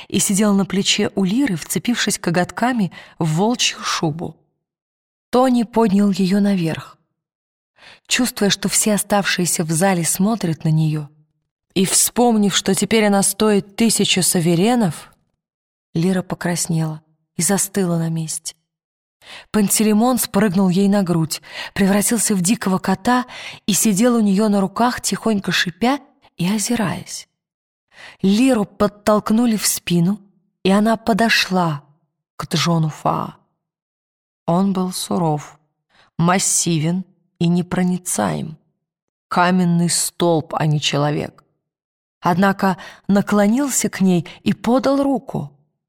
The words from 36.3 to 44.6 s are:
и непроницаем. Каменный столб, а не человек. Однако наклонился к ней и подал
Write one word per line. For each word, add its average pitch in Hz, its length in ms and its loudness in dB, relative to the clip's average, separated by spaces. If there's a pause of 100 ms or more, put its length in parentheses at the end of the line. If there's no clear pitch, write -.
и 170 80 0
непроницаем. 180 1120 -2 (720)
Каменный 175 600 2
столб, - 680 -2
а 151 100 -2
не 151 160 0
человек. 143 600 -4 (760)
Однако 190 580 0 (300)
наклонился 208 840 2
к - 120 -4
ней 180 260 2 (140)
и - 120 0
подал 269 500 0